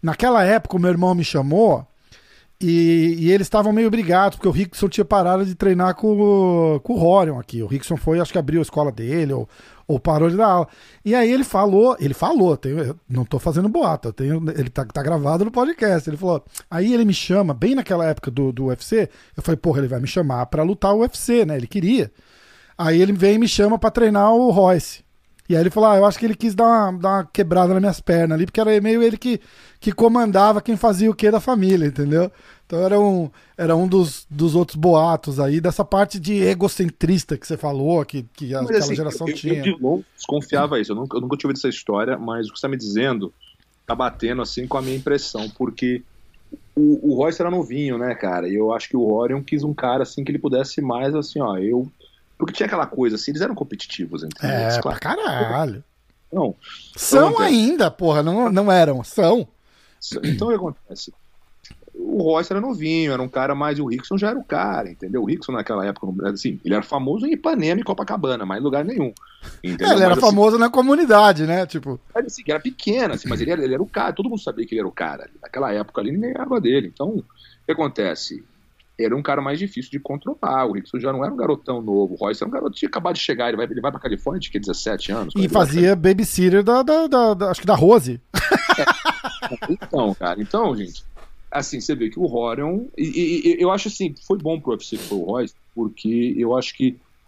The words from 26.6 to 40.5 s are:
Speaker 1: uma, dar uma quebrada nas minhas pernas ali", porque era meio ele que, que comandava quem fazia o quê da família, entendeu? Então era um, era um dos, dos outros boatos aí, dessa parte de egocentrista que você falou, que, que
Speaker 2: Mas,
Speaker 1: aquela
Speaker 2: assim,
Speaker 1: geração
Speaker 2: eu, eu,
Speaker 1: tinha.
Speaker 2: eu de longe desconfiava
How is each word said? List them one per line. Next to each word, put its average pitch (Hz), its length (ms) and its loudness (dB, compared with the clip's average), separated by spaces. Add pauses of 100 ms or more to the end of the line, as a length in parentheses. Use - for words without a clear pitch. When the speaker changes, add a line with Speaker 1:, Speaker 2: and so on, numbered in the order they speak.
Speaker 1:
uma, 185 80 -8
dar 185 100 0
uma 190 160 0
quebrada 180 480 2
nas 185 80 2
minhas 196 180 0
pernas 165 360 2
ali", 165 100 0
porque - 140 -4
era 214 200 4
meio 226 220 2
ele 226 160 4
que, 240 240 -2 (380)
que 214 120 -2
comandava 214 720 4
quem 226 160 -2
fazia 214 320 2
o 214 60 2
quê 208 160 2
da 214 80 4
família, 190 480 2
entendeu? 147 440 0 (360)
Então 165 120 -4
era 190 200 2
um, 190 320 2 (260)
era 165 180 2
um 180 120 2
dos, 180 420 0
dos 151 240 0
outros 170 220 0
boatos 156 640 2
aí, 143 200 0
dessa 175 240 -2
parte 202 360 0
de 196 240 -2
egocentrista 180 920 0
que - 120 -12
você 160 100 -6
falou, 147 480 -2
que, 135 260 -10
que 131 220 -10
Speaker 2:
Mas, 135 120 -4
Speaker 1:
aquela 226 140 2
Speaker 2:
assim, 143 160 -2
Speaker 1:
geração 156 320 -4
Speaker 2:
eu, 151 60 -4
eu, 160 40 -10
Speaker 1:
tinha. 160 180 -2
Speaker 2:
eu 143 80 -6
de 196 180 -2
longe 160 240 0 (100)
desconfiava 143 640 -2